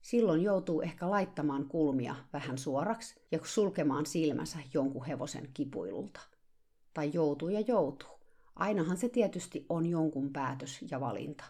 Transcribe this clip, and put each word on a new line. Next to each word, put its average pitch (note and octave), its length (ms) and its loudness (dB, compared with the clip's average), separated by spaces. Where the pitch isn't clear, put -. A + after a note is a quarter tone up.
Silloin G3 400 4
joutuu F#3 380 2
ehkä F3 300 -2
laittamaan D#3 580 0
kulmia C3+ 480 2
vähän C3+ 260 -4
suoraksi D#3 560 -2
ja D#3+ 140 0
sulkemaan D#3 600 2
silmänsä D#3+ 520 0
jonkun C3+ 300 0
hevosen C#3+ 500 -6
kipuilulta. C3+ 680 -6
Tai D3+ 180 0
joutuu D#3 360 2
ja G#3 120 2
joutuu. G#3 480 2
Ainahan F#3 400 2
se A#3+ 120 0
tietysti G3 600 0
on E3 180 2
jonkun D3+ 460 0
päätös C3+ 580 -6
ja C3+ 100 -2
valinta. C3+ 500 -6